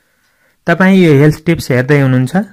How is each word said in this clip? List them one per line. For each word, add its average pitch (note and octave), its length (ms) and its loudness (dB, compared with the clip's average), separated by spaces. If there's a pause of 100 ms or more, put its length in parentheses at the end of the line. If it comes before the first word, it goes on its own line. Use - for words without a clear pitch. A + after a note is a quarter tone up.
(640)
तपाईँ F#3 320 0
यो E3+ 200 4
हेल्थ D3+ 280 0
टिप्स E3 240 -4
हेर्दै C3+ 300 -2
हुनुहुन्छ B2+ 360 -2 (160)